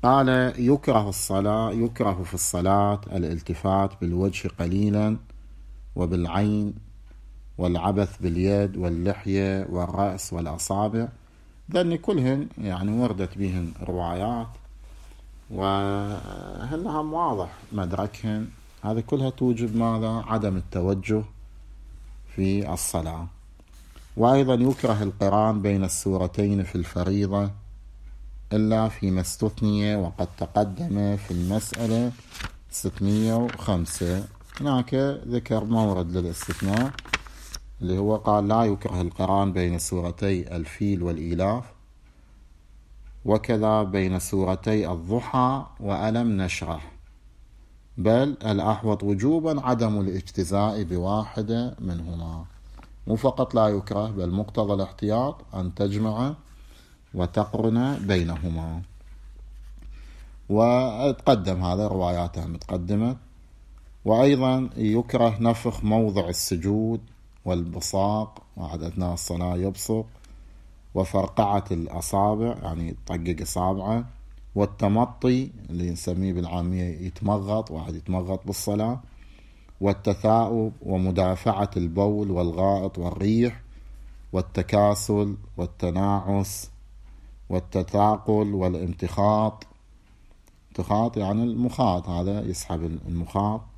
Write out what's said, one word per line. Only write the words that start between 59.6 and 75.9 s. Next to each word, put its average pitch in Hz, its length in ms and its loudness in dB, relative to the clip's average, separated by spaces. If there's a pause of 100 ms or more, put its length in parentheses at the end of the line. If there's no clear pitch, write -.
وتقدم 117 1120 4
هذا، 92 240 2
رواياته 87 600 0
متقدمة. 95 720 -2 (880)
وأيضًا 131 720 6
يكره 117 640 4
نفخ 113 440 0
موضع 104 460 2
السجود 104 720 0 (440)
والبصاق، 95 960 -2 (140)
واحد 80 260 -6
أثناء 87 300 -2
الصلاة 87 420 -2
يبصق، 98 500 -2 (920)
وفرقعة 98 760 4
الأصابع، 104 920 0
يعني 82 260 -4
يطقق 85 520 -4
أصابعه، 98 640 0 (500)
والتمطي 117 960 2 (180)
اللي 87 220 -2